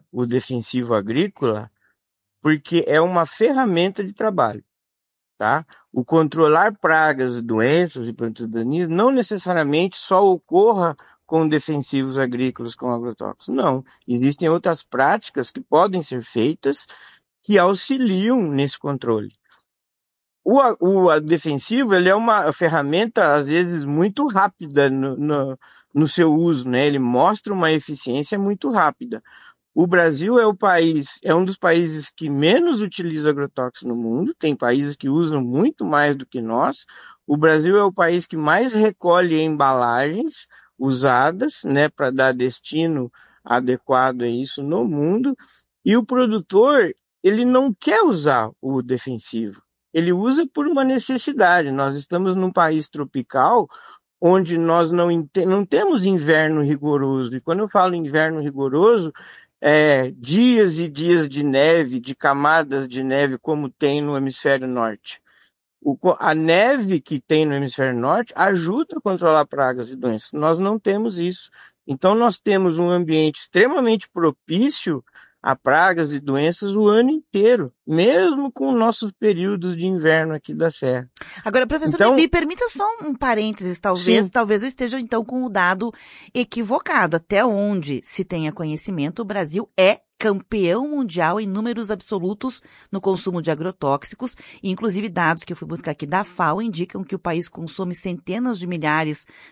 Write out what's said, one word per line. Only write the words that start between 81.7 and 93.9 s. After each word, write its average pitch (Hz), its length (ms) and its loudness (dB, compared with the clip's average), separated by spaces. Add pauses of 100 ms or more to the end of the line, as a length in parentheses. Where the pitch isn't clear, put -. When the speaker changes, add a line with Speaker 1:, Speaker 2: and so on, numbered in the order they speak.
Speaker 1:
Então 262 220 4
Speaker 2:
me, 311 60 6
me 330 60 4
permita 349 400 -2
só 392 160 -4 (180)
um 302 120 -6
parênteses, 214 640 -4
talvez, 196 480 2
Speaker 1:
Sim. 180 60 -8
Speaker 2:
talvez 214 300 0
eu 262 60 -6
esteja, 254 300 -6
então, 226 260 -4
com 254 200 -6
o 254 40 -6
dado 190 460 -2 (400)
equivocado. 233 840 -2
Até 196 280 0
onde 202 600 -2
se - 200 -8
tenha 160 280 -6
conhecimento, 156 720 -6
o - 20 -6
Brasil 196 540 -6
é 190 220 4 (200)
campeão 202 680 -2
mundial 185 520 -2
em 220 60 -6
números 214 460 -6
absolutos 208 680 -6 (300)
no 196 100 -6
consumo 185 400 -2
de 160 120 -2
agrotóxicos, 156 840 -6 (240)